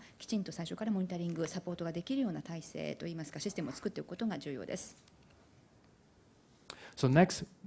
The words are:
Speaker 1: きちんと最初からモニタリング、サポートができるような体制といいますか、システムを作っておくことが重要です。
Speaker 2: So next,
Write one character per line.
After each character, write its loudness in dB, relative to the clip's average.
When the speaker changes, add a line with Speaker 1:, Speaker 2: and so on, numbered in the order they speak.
Speaker 1:
き -14
ち 0
ん 0
と -8
最 -4
初 -4
か -4
ら 2
モ 4
ニ 2
タ -2
リ 0
ン 0
グ、 0
サ -4
ポ -4
ー -2
ト -4
が -2
で -4
き -2
る 2
よ 4
う 0
な -4
体 -6
制 -4
と -6
い -4
い -6
ま -4
す -10
か、 -8
シ -2
ス -6
テ -2
ム -2
を -6
作 -2
っ -10
て -6
お -2
く -12
こ -8
と 0
が 0
重 -6
要 -6
で -2
す。 -8
Speaker 2:
So 6
next, 8